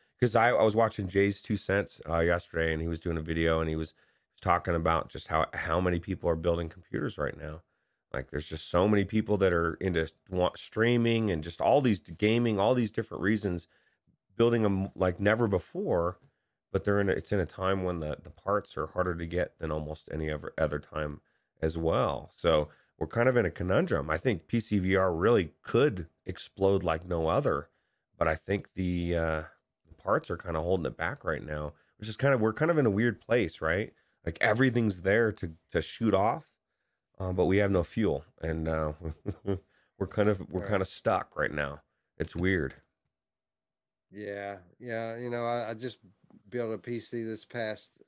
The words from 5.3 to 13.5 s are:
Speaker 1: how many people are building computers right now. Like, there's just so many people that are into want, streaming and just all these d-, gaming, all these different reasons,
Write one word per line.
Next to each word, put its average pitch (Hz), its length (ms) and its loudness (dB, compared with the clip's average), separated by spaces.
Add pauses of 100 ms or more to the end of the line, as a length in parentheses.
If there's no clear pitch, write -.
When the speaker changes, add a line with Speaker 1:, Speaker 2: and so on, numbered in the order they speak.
Speaker 1:
how 82 280 -2
many 90 180 0
people 87 300 -4
are 82 60 2
building 85 340 -2
computers 110 480 -8
right 71 200 -4
now. 78 240 -12 (520)
Like, 65 180 -6
there's 73 160 -4
just - 220 -10
so 90 180 4
many 104 180 4
people 104 320 0
that 92 160 4
are 85 220 2
into 85 360 0 (180)
want, 90 280 0
streaming 117 720 2
and 80 140 0
just 82 180 -8
all 123 200 4
these 113 180 2
d-, - 140 -16
gaming, 110 460 2
all 110 140 4
these 120 180 0
different - 320 -6
reasons, 98 440 0 (680)